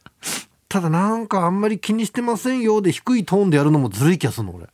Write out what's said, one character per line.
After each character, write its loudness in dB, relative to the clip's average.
た -2
だ、 -2
な 2
ん -6
か、 0
「あ 2
ん 0
ま 0
り -2
気 -4
に 0
し -10
て -4
ま -2
せ -4
ん -2
よ」 2
で 2
低 0
い 0
ト 0
ー 2
ン 2
で 4
や 2
る 4
の 4
も 0
ず -2
る 4
い -2
気 -2
が -2
す -8
る -6
の、 -12
俺。 -18